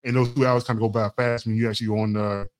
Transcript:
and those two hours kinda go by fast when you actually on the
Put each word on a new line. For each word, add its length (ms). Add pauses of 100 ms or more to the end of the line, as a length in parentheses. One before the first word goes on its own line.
and 140
those 180
two 100
hours 200
kinda 160
go 80
by 220
fast 360
when 80
you 140
actually 200
on 260
the 340 (120)